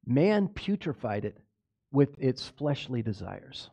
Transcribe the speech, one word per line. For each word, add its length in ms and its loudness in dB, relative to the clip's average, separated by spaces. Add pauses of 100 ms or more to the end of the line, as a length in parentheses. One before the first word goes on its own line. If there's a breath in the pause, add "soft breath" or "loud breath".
Man 420 4
putrefied 760 -4
it 140 -6 (540)
with 260 4
its 300 0
fleshly 540 -4
desires. 720 -8